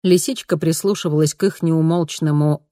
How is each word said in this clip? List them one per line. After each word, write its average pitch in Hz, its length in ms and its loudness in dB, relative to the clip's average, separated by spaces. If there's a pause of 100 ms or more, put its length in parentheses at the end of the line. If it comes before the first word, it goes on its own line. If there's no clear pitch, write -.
Лисичка 185 540 0
прислушивалась 156 760 0
к - 80 -4
их 190 200 -2
неумолчному 156 1080 0